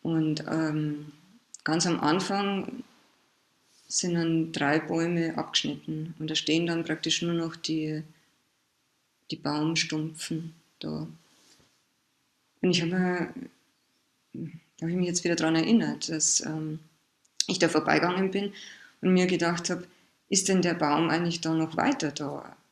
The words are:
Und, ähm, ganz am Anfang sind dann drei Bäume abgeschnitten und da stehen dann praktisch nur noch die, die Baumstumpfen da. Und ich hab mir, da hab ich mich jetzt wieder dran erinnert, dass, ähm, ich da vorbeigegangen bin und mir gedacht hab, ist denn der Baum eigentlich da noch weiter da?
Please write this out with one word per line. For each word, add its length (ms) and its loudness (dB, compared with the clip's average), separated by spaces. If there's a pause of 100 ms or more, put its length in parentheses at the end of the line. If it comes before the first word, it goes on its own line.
Und, 460 2
ähm, 640 -2 (520)
ganz 240 2
am 120 2
Anfang 840 0 (1040)
sind 260 -2
dann 380 2
drei 280 2
Bäume 580 0
abgeschnitten 800 -4
und 100 -6
da 60 -4
stehen 320 2
dann 160 -2
praktisch 380 -2
nur 120 0
noch 220 -2
die, 480 -4 (1300)
die 40 -4
Baumstumpfen 1160 -2 (260)
da. 280 -8 (1500)
Und 100 4
ich 100 2
hab 80 0
mir, 440 0 (1000)
da 480 -12
hab 80 -2
ich 60 -2
mich 120 2
jetzt 160 -2
wieder 120 2
dran 200 2
erinnert, 540 2
dass, 320 2
ähm, 380 -6 (680)
ich 120 0
da 100 6
vorbeigegangen 600 2
bin 240 -4 (480)
und 120 4
mir 120 6
gedacht 440 0
hab, 180 -4 (420)
ist 200 2
denn 120 6
der 120 2
Baum 360 2
eigentlich 320 0
da 120 0
noch 240 0
weiter 340 0
da? 440 -10 (160)